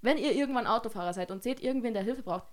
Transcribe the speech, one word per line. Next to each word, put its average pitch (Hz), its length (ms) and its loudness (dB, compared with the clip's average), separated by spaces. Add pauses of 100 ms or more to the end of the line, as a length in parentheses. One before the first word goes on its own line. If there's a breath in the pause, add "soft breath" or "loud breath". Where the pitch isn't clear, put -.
wenn 277 140 6
ihr 285 140 4
irgendwann 254 340 2
Autofahrer 208 480 0
seid 180 160 -4
und 190 120 -6
seht 254 200 -2
irgendwen, 247 320 0
der 196 80 0
Hilfe 247 200 -2
braucht, 180 300 -4